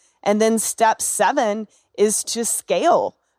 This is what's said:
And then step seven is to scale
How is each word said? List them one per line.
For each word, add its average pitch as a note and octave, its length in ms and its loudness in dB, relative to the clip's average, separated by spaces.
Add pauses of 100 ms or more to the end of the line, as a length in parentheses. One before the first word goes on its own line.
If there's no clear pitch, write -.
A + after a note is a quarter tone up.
(220)
And G#3 180 0
then A3 180 2
step - 420 0
seven G#3+ 680 -2 (280)
is G#3 280 0
to A#3 200 -6
scale F3+ 720 0 (220)